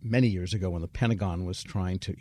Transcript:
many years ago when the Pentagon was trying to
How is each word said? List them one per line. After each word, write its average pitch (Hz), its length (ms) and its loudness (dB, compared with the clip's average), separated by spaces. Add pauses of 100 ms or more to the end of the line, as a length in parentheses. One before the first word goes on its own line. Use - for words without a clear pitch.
many 117 260 4
years 90 260 -2
ago 92 160 0
when 87 100 -2
the 82 80 -4
Pentagon 95 560 0
was 90 180 -6
trying 92 360 -2
to - 220 -6